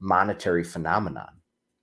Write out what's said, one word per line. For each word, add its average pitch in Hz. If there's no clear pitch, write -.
monetary 92
phenomenon. 82